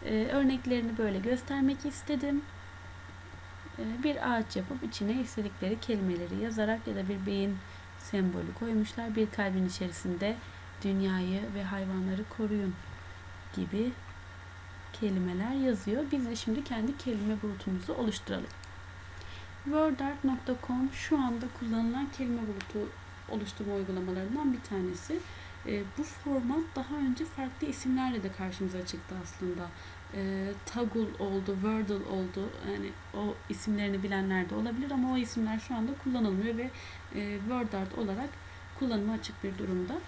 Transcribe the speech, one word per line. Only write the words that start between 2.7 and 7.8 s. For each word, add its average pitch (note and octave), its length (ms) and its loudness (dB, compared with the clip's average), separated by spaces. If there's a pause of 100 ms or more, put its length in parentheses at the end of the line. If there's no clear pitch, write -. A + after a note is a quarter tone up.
Ee, A3+ 240 -2
bir C#4 300 4
ağaç A3 240 2
yapıp A3 280 -2
içine A3 280 0
istedikleri A3 680 0
kelimeleri F#3 640 2
yazarak A3 440 2
ya G#3+ 100 -2
da F#3+ 120 -2
bir G3 180 0
beyin G3 320 2 (400)